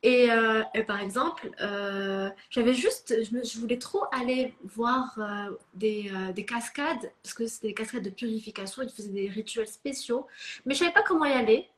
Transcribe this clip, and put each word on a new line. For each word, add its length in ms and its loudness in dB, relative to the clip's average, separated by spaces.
Et, 240 8
euh, 320 4
et 100 0
par 160 -2
exemple, 500 -2
euh, 680 -2
j'avais 240 4
juste, 500 0
je 100 -4
me, 80 -2
je 160 -8
voulais 220 -2
trop 320 -2
aller 420 0
voir, 520 0
euh, 320 -6
des, 380 -2
euh, 200 -4
des 100 -6
cascades, 680 -4
parce 100 -12
que 140 -4
c'était 220 -6
des 40 -6
cascades 300 -6
de 60 -4
purification, 760 -6
ils 60 -6
faisaient 180 -12
des 220 -4
rituels 400 -4
spéciaux, 580 -4
mais 80 0
je 60 0
savais 120 4
pas 120 6
comment 200 4
y 80 4
aller 460 4